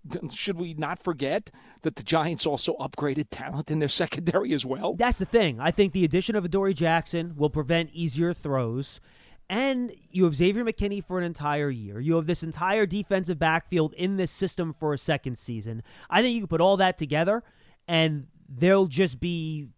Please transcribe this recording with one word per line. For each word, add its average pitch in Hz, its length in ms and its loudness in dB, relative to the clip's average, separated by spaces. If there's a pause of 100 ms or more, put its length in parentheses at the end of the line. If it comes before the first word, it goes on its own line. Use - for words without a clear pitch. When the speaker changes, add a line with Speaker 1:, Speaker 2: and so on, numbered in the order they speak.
(120)
Speaker 1:
th-, 175 220 -6
should 190 240 -4
we 170 160 -6
not 156 240 -4
forget 151 540 -2 (320)
that 160 120 -2
the - 80 -12
Giants 160 440 0
also 147 300 0
upgraded 143 520 -2
talent 139 400 -8
in 156 80 0
their 147 100 2
<laughs> - 20 -
secondary 165 640 0
as 135 120 -2
well? 165 300 -2
Speaker 2:
That's 240 240 2
the 185 60 0
thing. 165 340 2
I 147 100 0
think 196 240 2
the 185 100 2
addition 180 320 0
of 190 100 0
Adoree 196 280 0
Jackson 165 640 0
will 143 140 2
prevent 156 420 0
easier 165 400 0
throws. 131 680 -4 (520)
And 247 420 0 (180)
you 180 140 4
have 156 100 4
Xavier 196 280 4
McKinney 202 400 -2
for 180 140 -6
an 180 60 -2
entire 147 480 -2
year. 107 280 -8
You 160 180 2
have 160 100 0
this 170 160 -2
entire 185 420 0
defensive 185 540 -2
backfield 160 560 2
in 190 220 -2
this 185 120 0
system 170 500 -4
for 151 140 0
a 139 40 -2
second 135 420 -2
season. 113 420 -8 (280)
I 196 120 4
think 247 140 2
you 226 60 -2
can 185 60 -6
put 165 140 0
all 190 160 6
that 185 220 2
together, 165 440 0 (440)
and 160 400 2 (200)
they'll 185 380 4
just 139 340 0
be 156 580 -6